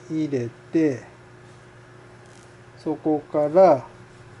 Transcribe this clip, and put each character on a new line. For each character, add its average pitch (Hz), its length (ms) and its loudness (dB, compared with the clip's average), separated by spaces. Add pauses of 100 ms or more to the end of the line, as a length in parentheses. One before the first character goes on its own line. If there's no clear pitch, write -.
(100)
入 156 180 -4
れ 127 200 -6 (240)
て、 151 300 -2 (1800)
そ 151 180 -6
こ 151 240 -2
か 147 280 -4
ら 160 380 4 (540)